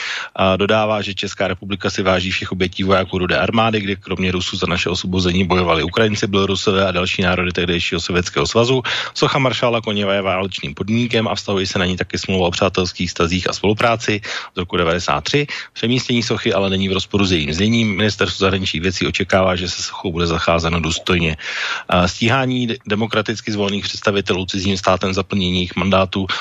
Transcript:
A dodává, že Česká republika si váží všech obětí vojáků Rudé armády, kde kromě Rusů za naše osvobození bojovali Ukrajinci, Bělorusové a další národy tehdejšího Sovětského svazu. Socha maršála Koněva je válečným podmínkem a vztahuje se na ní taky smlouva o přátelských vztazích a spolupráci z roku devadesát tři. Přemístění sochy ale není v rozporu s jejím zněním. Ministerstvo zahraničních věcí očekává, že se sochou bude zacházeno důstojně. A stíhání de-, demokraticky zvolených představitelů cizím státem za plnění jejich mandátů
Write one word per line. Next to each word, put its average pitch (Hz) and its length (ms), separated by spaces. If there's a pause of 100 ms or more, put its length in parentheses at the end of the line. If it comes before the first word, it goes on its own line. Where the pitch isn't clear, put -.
(360)
A 95 200
dodává, 107 480
že 98 100
Česká 95 340
republika 95 420
si 101 140
váží 92 280
všech - 200
obětí 92 320
vojáků 92 340
Rudé 90 180
armády, 110 480
kde 98 120
kromě 92 360
Rusů 90 260
za 90 100
naše 85 220
osvobození 90 540
bojovali 87 400
Ukrajinci, 104 440
Bělorusové 98 600
a 92 40
další 90 300
národy 90 300
tehdejšího 87 500
Sovětského 87 460
svazu. 120 320 (340)
Socha 151 260
maršála 117 440
Koněva 101 300
je 101 80
válečným 92 520
podmínkem 113 540
a 104 80
vztahuje 95 320
se 98 140
na 90 80
ní 90 80
taky 87 200
smlouva 92 300
o 85 40
přátelských 92 580
vztazích 90 400
a - 40
spolupráci 107 680 (320)
z - 40
roku 90 200
devadesát 82 460
tři. 147 240 (260)
Přemístění 120 500
sochy 110 300
ale 98 160
není 95 200
v 95 40
rozporu 98 320
s 92 60
jejím 78 220
zněním. 107 440
Ministerstvo 98 480
zahraničních 92 360
věcí 90 260
očekává, 92 480
že 87 140
se - 140
sochou - 280
bude 85 160
zacházeno 82 520
důstojně. 80 580 (520)
A 90 180
stíhání 123 600
de-, 113 180
demokraticky 107 640
zvolených 101 320
představitelů 95 640
cizím 95 320
státem 95 360
za 98 100
plnění 92 320
jejich 90 200
mandátů 95 520 (140)